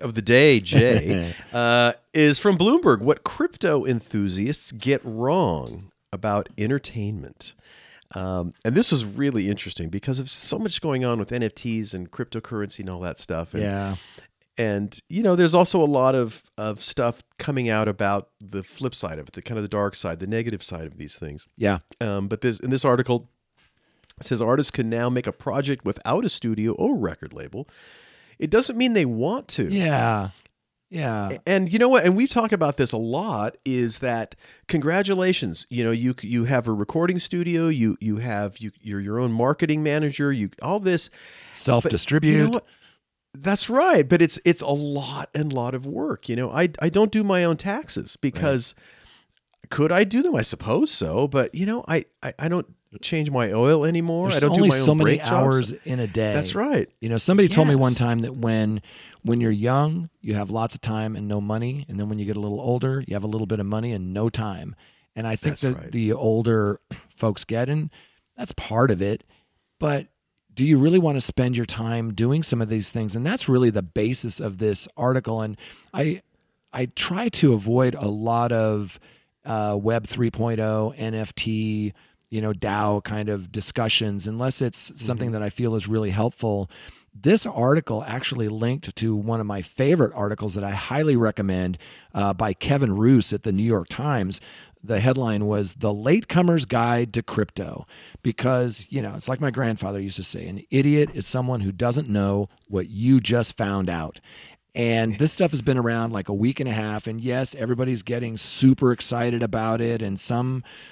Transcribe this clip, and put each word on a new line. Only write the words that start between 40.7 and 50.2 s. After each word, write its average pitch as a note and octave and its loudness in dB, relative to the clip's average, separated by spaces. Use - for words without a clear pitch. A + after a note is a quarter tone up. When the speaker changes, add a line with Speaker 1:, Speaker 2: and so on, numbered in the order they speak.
Speaker 1:
this. F3+ 2
But - -16
Speaker 2:
Self-distribute. C#3+ 2
Speaker 1:
you D3+ 6
know A3+ 2
what? A#3+ -4
That's F#3 0
right. B3+ 6
But E3+ 6
it's, D#3+ 4
it's E3+ 4
a C3+ -4
lot C#3+ -4
and D3+ -2
lot B2 -4
of B2+ -8
work. B3 -6
You A#2 -2
know, B2 -2
I, E3+ 2
I D#3+ 2
don't G3+ 4
do G#3+ 2
my F#3 2
own E3 2
taxes G#3 -6
because C3+ -2
Speaker 2:
Right. - -20
Speaker 1:
could D#3 2
I F#3+ 6
do A3 2